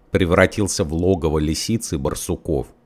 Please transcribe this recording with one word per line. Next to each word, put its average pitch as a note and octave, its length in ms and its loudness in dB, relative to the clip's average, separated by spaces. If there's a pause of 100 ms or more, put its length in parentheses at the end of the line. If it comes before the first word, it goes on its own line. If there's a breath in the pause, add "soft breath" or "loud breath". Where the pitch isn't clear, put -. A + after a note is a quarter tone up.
(100)
превратился F#2 720 2
в D#2 100 -4
логово E2 460 2
лисиц D#2+ 540 -2
и E2+ 60 0
барсуков, C#2+ 680 -4 (180)